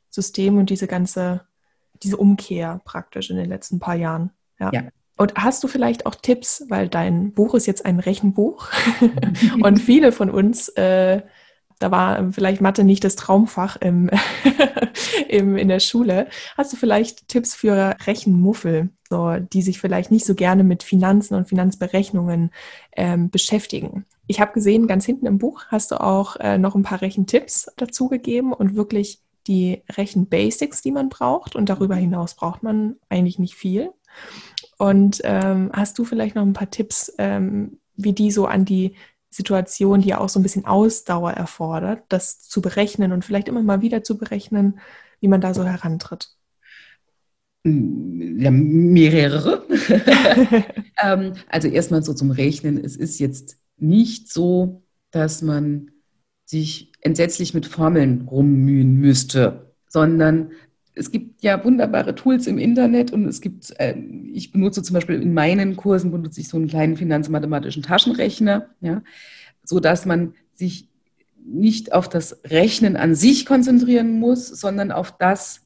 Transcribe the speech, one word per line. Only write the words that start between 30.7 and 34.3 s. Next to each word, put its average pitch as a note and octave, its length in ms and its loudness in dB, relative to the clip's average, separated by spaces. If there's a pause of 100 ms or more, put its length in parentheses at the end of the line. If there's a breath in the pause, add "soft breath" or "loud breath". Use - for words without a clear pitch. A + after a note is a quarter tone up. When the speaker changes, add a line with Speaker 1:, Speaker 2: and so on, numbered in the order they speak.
Speaker 1:
die C4+ 100 -4
man C#4 180 -2
braucht. C4 480 -4
Und G#3 100 0
darüber G3 300 -2
Speaker 2:
Mhm. F3+ 40 0
Speaker 1:
hinaus F3 340 -4
braucht - 280 -8
man G#3+ 320 -4 (140)
eigentlich F3+ 280 0
nicht F3+ 180 -4
viel. G#3 340 -4 (880 loud breath)